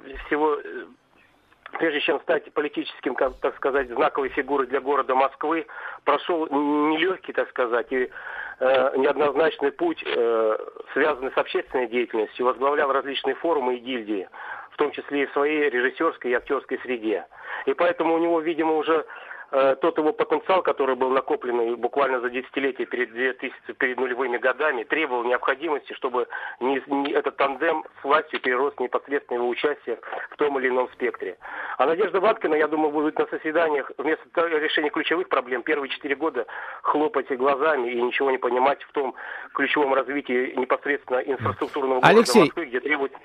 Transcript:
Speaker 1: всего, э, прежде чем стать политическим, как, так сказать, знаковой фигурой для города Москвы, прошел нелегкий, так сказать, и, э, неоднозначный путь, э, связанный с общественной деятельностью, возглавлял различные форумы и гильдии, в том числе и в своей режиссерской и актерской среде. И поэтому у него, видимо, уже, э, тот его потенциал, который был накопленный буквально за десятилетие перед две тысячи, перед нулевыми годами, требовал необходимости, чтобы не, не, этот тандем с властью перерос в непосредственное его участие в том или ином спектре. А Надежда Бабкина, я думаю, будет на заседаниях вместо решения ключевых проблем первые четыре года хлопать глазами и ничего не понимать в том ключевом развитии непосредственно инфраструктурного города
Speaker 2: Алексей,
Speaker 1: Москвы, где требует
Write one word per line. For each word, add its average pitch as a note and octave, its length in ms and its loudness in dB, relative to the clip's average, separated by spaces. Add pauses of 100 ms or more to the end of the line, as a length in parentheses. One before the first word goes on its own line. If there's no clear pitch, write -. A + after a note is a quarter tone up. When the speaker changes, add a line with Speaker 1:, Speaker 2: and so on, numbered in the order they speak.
(260)
Speaker 1:
всего, D3+ 300 2
э, B2 280 -10 (920)
прежде D3 220 0
чем C#3+ 200 0
стать - 320 -2
политическим, D3 600 -4
как, C3 260 0
так - 160 -2
сказать, C3+ 320 0
знаковой C3+ 420 0
фигурой C3+ 360 0
для C3 140 -2
города C3 340 0
Москвы, D3+ 520 0 (380)
прошел D#3 460 2
нелегкий, D3 840 0
так B2 160 0
сказать, A#2 440 0
и, B2+ 180 0 (500)
э, C3 380 4
неоднозначный C#3+ 760 2
путь, E3+ 320 -2
э, A2+ 520 2 (360)
связанный C3+ 400 0
с - 60 -2
общественной C#3+ 500 -2
деятельностью, A#2 560 -2
возглавлял C3+ 480 2
различные C3+ 440 -2
форумы C3+ 400 0
и - 40 -10
гильдии, A2 480 -4 (440)
в - 40 -18
том D3 160 2
числе C#3+ 300 -4
и C3 40 0
в - 60 -14
своей D3 380 2
режиссерской B2 600 2
и - 20 4
актерской B2+ 480 -2
среде. A2 420 -2 (420)
И C3+ 80 2
поэтому E3+ 400 2
у E3 40 2
него, E3+ 220 2
видимо, D#3 360 0
уже, D3+ 280 2 (480)
э, C3+ 280 4
тот E3 180 2
его D#3 140 4
потенциал, D#3+ 500 2
который C3 320 2
был B2+ 160 2
накопленный A#2+ 640 0
буквально B2+ 460 0
за A#2+ 100 -2
десятилетие B2+ 560 -4
перед A#2+ 260 -4
две B2+ 200 -2
тысячи, - 440 -10
перед B2+ 220 -2
нулевыми B2 400 -2
годами, B2+ 460 0
требовал C3 400 -2
необходимости, C3 720 -2
чтобы B2 340 -2 (320)
не, C3 260 0
не, C#3 240 -2
этот C#3+ 260 0
тандем D3+ 460 0 (180)
с - 40 -16
властью D3 360 0
перерос C3 360 0
в - 40 -14
непосредственное B2+ 600 -2
его A#2+ 80 0
участие A#2+ 500 -2 (320)
в - 60 -18
том C#3+ 240 0
или B2+ 80 0
ином B2+ 240 2
спектре. G#2 440 -4 (420)
А B2+ 80 4
Надежда F3+ 340 0
Бабкина, F#3+ 340 2
я D3+ 140 4
думаю, D3+ 240 0
будет D3+ 260 0
на D3+ 100 2
заседаниях D#3 680 0
вместо D3 260 -2 (220)
решения D3+ 440 0
ключевых E3 380 -2
проблем B2+ 360 -2
первые C#3+ 260 0
четыре C#3 240 -4
года C#3+ 320 -2 (380)
хлопать D3 520 0
глазами C#3 540 2
и A#2+ 100 -2
ничего B2 300 2
не C3 80 0
понимать B2+ 460 2
в - 80 -20
том C3+ 240 -4 (360)
ключевом C#3 420 2
развитии C3 600 0
непосредственно C3 640 -2
инфраструктурного C3 840 -2
города D3+ 60 6
Speaker 2:
Алексей, G#3+ 340 8
Speaker 1:
Москвы, D#3+ 240 0
где B2 120 -4
требует C#3 340 -2 (120)